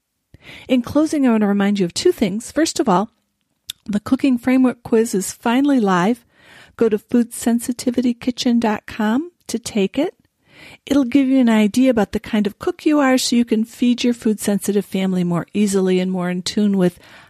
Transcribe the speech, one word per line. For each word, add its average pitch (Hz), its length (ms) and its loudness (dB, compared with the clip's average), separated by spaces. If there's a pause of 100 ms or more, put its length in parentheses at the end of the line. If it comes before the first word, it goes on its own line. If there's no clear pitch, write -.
(680)
In 254 140 2
closing, 294 440 0
I 247 40 4
want 220 120 2
to 208 40 2
remind 202 320 0
you 185 80 0
of 170 80 -8
two - 180 2
things. 208 380 -4
First - 300 -2
of 294 80 0
all, 196 220 2 (760)
the 208 160 -4
cooking 262 360 0
framework 254 460 0
quiz 226 320 0
is 190 180 -2
finally 269 460 0
live. 196 480 0 (500)
Go 226 120 2
to 208 100 0
food 240 340 -2
sensitivity 247 800 -2
kitchen 240 460 -2
dot 220 280 -2
com 240 440 -2 (160)
to - 120 -6
take 196 400 -4
it. 339 160 -4 (720)
It'll 277 180 2
give 262 220 2
you 262 140 2
an 240 80 4
idea 220 420 4
about 220 220 0
the 208 80 -4
kind 208 260 -2
of 202 120 -6
cook - 280 -6
you 302 140 4
are 262 180 2
so - 160 -2
you 240 100 2
can 220 200 0
feed 240 400 -2
your 240 100 2
food-sensitive 202 680 -2
family 190 400 -2
more 170 280 -2
easily 190 460 0
and 185 140 -2
more 180 180 -4
in 180 120 -6
tune 208 340 -2
with 180 240 0 (300)